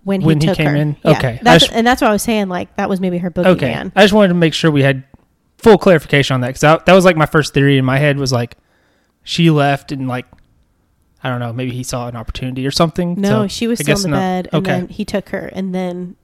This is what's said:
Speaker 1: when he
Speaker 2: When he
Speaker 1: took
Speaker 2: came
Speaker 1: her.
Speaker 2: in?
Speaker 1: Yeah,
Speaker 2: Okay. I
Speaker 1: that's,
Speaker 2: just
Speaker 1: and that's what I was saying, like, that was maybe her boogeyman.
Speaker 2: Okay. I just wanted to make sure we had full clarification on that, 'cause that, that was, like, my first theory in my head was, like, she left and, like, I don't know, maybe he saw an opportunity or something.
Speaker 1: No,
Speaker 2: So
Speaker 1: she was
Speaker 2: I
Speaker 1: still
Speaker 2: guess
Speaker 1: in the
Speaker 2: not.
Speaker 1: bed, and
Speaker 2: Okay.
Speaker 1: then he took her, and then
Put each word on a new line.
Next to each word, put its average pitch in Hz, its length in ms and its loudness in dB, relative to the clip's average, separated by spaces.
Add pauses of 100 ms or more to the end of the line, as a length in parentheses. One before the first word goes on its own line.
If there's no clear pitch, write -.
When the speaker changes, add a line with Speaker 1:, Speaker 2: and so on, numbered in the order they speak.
Speaker 1:
when 196 180 -2
he 147 40 2
Speaker 2:
When 156 140 4
he 156 60 0
Speaker 1:
took 185 100 0
Speaker 2:
came 156 120 0
Speaker 1:
her. 151 80 0
Speaker 2:
in? 147 280 -2
Speaker 1:
Yeah, 170 80 2
Speaker 2:
Okay. 123 280 -2
I - 40 -14
Speaker 1:
that's, 196 200 6
Speaker 2:
just - 120 -4
Speaker 1:
and 233 100 0
that's 254 140 2
what 277 80 2
I 214 40 2
was 202 100 -2
saying, 214 260 -2
like, 180 280 -8
that 202 120 -4
was 185 120 -2
maybe 180 180 -4
her 175 120 -6
boogeyman. 180 160 -2 (100)
Speaker 2:
Okay. 98 380 -6
I 190 80 4
just 202 120 4
wanted 208 140 4
to 175 60 2
make 165 200 2
sure - 160 2
we 143 120 2
had 135 220 0 (540)
full 220 180 6
clarification 147 580 2
on 127 80 -2
that, 123 100 -4
'cause - 80 -14
that, 156 260 4
that 180 80 6
was, 190 100 6
like, 180 120 4
my 156 100 2
first 151 260 -2
theory 139 260 2
in 131 60 0
my 131 140 0
head 143 180 0
was, 135 160 -4
like, 120 240 -4 (680)
she 165 280 2
left 143 420 0
and, 135 160 -8
like, 123 180 -8 (960)
I 135 60 -6
don't 123 120 -6
know, 120 120 -8
maybe 123 200 -8
he 123 100 -8
saw 120 260 -8
an 120 80 -12
opportunity 127 500 -8
or 139 60 -2
something. 175 480 -2
Speaker 1:
No, 196 80 -2
Speaker 2:
So 208 200 0
Speaker 1:
she - 180 -6
was 226 140 -4
Speaker 2:
I - 20 -6
Speaker 1:
still - 140 0
Speaker 2:
guess 202 80 -4
Speaker 1:
in 180 80 -4
the - 40 0
Speaker 2:
not. - 60 0
Speaker 1:
bed, 185 300 -4
and 190 140 -2
Speaker 2:
Okay. 185 140 -2
Speaker 1:
then 180 80 -10
he - 160 -10
took 196 240 -6
her, - 240 -10
and 190 220 -8
then 180 500 -8